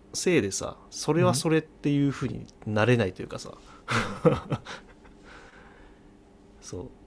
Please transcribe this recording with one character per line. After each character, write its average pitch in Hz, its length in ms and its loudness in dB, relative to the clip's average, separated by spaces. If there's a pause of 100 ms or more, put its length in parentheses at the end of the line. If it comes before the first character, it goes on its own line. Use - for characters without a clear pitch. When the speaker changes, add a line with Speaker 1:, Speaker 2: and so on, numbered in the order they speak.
(140)
Speaker 1:
せ 180 240 4
い 113 40 4
で 98 80 0
さ、 - 260 -8 (140)
そ - 220 -4
れ 139 100 4
は 135 120 4
そ 135 140 0
れ 160 100 4
っ 156 40 0
て - 320 -2
い 143 140 4
う - 20 0
風 131 180 -6
に 113 180 -8 (200)
な 107 200 2
れ 123 100 6
な 113 100 2
い 92 60 -4
と - 100 -12
い - 40 -10
う - 20 -14
か - 100 -12
さ。 - 140 -14 (720)
Speaker 2:
う 170 40 10
ん。 135 60 4
Speaker 1:
<laughs> 90 40 -4 (2250)
そ - 220 -12
う。 - 60 -12 (180)